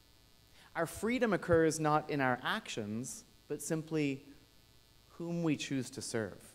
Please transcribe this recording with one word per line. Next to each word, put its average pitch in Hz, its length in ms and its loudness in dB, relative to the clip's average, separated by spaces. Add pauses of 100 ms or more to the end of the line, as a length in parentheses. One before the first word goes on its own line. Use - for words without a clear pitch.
(760)
Our 165 100 0
freedom 226 460 0
occurs 160 480 4
not 151 280 4
in 147 120 0
our 127 200 4
actions, 127 840 -6 (240)
but 147 140 -6
simply 156 640 -2 (840)
whom 170 340 -4
we 151 140 4
choose 131 340 -2
to 107 120 -10
serve 107 360 -4 (160)